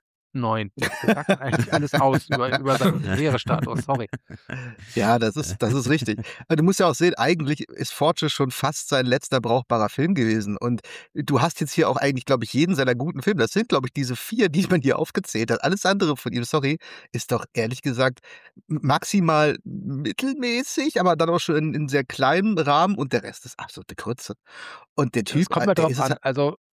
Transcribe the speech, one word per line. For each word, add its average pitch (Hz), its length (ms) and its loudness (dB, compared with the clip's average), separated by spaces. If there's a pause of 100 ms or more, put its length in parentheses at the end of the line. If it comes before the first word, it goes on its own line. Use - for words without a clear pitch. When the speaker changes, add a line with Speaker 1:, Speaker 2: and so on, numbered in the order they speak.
(340)
Speaker 1:
Neun. 110 380 -2 (300)
Das 220 120 2
sagt 180 260 0
eigentlich 131 340 -2
alles 147 200 -2
aus 135 340 2
über, 131 320 -2
über 135 180 0
seinen - 240 2
Speaker 2:
<laughs> - 0 -
Speaker 1:
Karrierestatus, 123 840 0
sorry. 123 220 -2 (840)
Speaker 3:
Ja, 113 260 2
das 110 160 0
ist, 95 240 -6
das 113 140 2
ist 127 160 0
richtig. 131 300 0 (280)
Aber 165 100 2
du 156 60 4
musst 185 160 4
ja 185 80 4
auch 151 60 2
sehen, 170 220 4
eigentlich 151 540 0
ist - 240 -6
Fortress 156 380 0
schon 135 200 0
fast - 380 -4
sein 131 160 2
letzter 123 360 0
brauchbarer 113 480 2
Film 165 240 0
gewesen. 110 440 0
Und 120 240 -2 (320)
du 135 280 0
hast 160 200 0
jetzt 151 100 -4
hier 156 180 2
auch 131 80 2
eigentlich, 139 280 0
glaub 127 180 2
ich, - 100 -8
jeden 170 220 4
seiner 131 180 2
guten 135 280 -4
Filme. 202 180 0
Das 113 120 2
sind, 226 180 0
glaub 139 160 2
ich, - 80 -6
diese 127 220 -2
vier, 214 340 0
die 160 180 2
man 175 140 4
hier 131 180 2
aufgezählt 127 500 -2
hat. 117 140 0
Alles 185 220 0
andere 185 320 2
von - 160 -8
ihm, 120 100 -2
sorry, 143 340 0 (340)
ist - 200 -6
doch 120 220 -2
ehrlich 117 280 -2
gesagt 127 380 0 (500)
m-, 151 120 -2
maximal 151 840 2
mittelmäßig, 254 1400 -4
aber 180 160 4
dann 160 140 0
auch 165 100 2
schon 160 160 0
in, 156 180 0
in 151 140 -4
sehr 143 160 0
kleinem 180 540 0
Rahmen 156 380 2
und 139 180 -4
der 123 100 0
Rest - 220 -14
ist - 140 -18
absolute - 360 -14
Grütze. - 380 -8 (600)
Und 139 220 0
der 113 80 2
Speaker 1:
Das - 100 -6
Speaker 3:
Typ 160 160 2
Speaker 1:
kommt 170 120 0
Speaker 3:
hat, - 80 0
Speaker 1:
halt 185 80 2
Speaker 3:
der 165 60 2
Speaker 1:
drauf 160 80 2
Speaker 3:
ist 123 60 -4
es 143 60 0
Speaker 1:
an. 131 80 0
Speaker 3:
halt - 120 -4
Speaker 1:
Also, 139 340 0 (200)